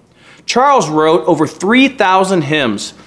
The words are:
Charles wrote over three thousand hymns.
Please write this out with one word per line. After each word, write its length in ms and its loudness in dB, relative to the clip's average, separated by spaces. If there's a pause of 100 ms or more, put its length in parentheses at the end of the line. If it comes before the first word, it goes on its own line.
(480)
Charles 420 2
wrote 380 2
over 180 0
three 420 0
thousand 560 0
hymns. 520 -4 (120)